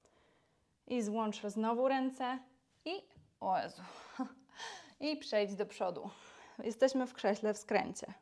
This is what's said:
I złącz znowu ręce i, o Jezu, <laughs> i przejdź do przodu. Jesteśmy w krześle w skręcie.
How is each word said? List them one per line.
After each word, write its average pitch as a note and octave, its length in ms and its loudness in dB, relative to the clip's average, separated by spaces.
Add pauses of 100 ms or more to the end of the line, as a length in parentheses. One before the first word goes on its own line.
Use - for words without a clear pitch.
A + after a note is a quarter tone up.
(880)
I A#3+ 140 2
złącz G#3+ 400 0
znowu A3 460 2
ręce C4 520 2 (460)
i, F4+ 160 -4 (380)
o F#3+ 180 2
Jezu, F3 240 -2 (380)
<laughs> - 800 -10
i D4 180 -2
przejdź G#3 380 0
do G3 100 -2
przodu. F#3+ 440 -4 (540)
Jesteśmy C4 440 4
w B3 60 -16
krześle G#3+ 400 2
w G3+ 40 -6
skręcie. - 640 -2